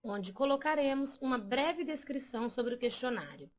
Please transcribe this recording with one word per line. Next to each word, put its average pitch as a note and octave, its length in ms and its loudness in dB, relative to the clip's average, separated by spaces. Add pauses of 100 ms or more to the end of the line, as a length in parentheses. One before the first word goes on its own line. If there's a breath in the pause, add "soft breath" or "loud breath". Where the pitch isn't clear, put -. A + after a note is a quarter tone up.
onde G3+ 300 -4
colocaremos C#4 880 2
uma C4 160 2
breve C#4 460 0
descrição C4+ 680 -4
sobre A#3+ 240 0
o A#3+ 40 -4
questionário. A3+ 800 -4